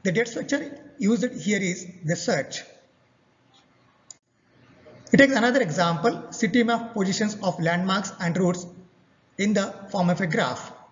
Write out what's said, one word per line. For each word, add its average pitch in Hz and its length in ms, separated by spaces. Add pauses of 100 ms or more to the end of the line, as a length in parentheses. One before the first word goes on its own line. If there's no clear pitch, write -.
The 190 80
data 226 180
structure - 680
used 226 340
here 196 300
is 180 260 (160)
the 165 120
search. - 480 (2500)
We - 60
take 269 120
another 247 320
example, 170 680
city 226 320
map 233 300
positions 202 500
of 180 160
landmarks 185 600
and 170 160
roads 180 300 (720)
in 208 160
the 202 200 (180)
form 180 180
of 175 120
a 190 60
graph. 156 460 (180)